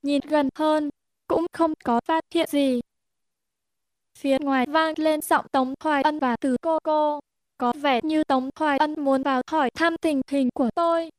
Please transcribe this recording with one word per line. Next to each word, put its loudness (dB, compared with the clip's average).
Nhìn 0
gần 2
hơn, 0
cũng 0
không 0
có 2
phát -2
hiện 0
gì. 0
Phía 0
ngoài 0
vang 0
lên 0
giọng 0
Tống 0
Hoài 0
Ân 0
và 0
Từ -2
Cô 0
Cô. 0
Có -2
vẻ 0
như 0
Tống 0
Hoài 0
Ân 0
muốn 0
vào 0
hỏi 0
thăm -2
tình 0
hình 0
của 0
tôi. 0